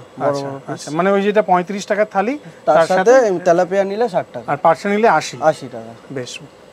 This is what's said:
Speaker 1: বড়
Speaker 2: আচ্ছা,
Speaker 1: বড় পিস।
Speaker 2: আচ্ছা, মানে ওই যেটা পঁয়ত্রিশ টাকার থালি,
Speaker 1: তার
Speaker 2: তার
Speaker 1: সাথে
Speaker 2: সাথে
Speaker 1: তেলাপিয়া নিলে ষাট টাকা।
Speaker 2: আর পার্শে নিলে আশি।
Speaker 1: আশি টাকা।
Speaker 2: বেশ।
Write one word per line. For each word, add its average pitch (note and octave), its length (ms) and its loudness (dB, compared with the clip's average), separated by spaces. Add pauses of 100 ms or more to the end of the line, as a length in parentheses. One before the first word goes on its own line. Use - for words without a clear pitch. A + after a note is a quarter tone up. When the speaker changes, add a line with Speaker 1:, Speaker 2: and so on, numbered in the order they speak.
(200)
Speaker 1:
বড় C#3+ 100 0
Speaker 2:
আচ্ছা, C#3 140 -4
Speaker 1:
বড় C#3 140 -10
পিস। C3+ 120 -16
Speaker 2:
আচ্ছা, D3 220 -10
মানে F3 200 0
ওই G3+ 100 2
যেটা G#3 200 0
পঁয়ত্রিশ F#3 440 0
টাকার G#3 260 0
থালি, A3 280 -2 (260)
Speaker 1:
তার D#3+ 100 4
Speaker 2:
তার E3 120 4
Speaker 1:
সাথে F#3 260 2
Speaker 2:
সাথে G#3+ 260 4
Speaker 1:
তেলাপিয়া F3+ 440 2
নিলে G3+ 260 -2
ষাট E3 240 -2
টাকা। A#2+ 180 -8
Speaker 2:
আর C#3+ 60 -2
পার্শে E3 320 2
নিলে G#3 180 2
আশি। D#3 340 0
Speaker 1:
আশি D3+ 300 0
টাকা। A2+ 220 -14 (180)
Speaker 2:
বেশ। C3 280 -10 (340)